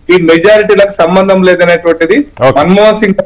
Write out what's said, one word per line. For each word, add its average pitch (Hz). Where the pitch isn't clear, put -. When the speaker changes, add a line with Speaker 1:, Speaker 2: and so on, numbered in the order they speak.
Speaker 1:
ఈ 180
మెజారిటీలకు 196
సంబంధం 190
లేదనేటువంటిది 170
Speaker 2:
ఓకే. 135
Speaker 1:
మన్మోహన్ 202
సింగ్ 208